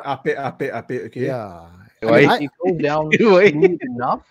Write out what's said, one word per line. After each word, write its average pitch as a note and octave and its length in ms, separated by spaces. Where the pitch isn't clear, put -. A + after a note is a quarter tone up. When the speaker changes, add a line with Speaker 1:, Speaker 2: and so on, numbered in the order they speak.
Speaker 1:
Yeah. C#3 80
Speaker 2:
up - 160
it, C#3+ 100
up C#3 240
it, C3+ 100
up A#2 200
it, B2 140
okay? B2 200
Speaker 3:
Yeah. G2+ 400
I A2 40
Speaker 4:
Why? A2+ 140
Speaker 3:
mean, C#3+ 100
I A#3 140
Speaker 1:
It C#3 60
goes F3+ 160
down D3+ 260
Speaker 4:
<laughs> D#3 120
Why? G3+ 320
Speaker 1:
smooth E3 320
enough, B2+ 480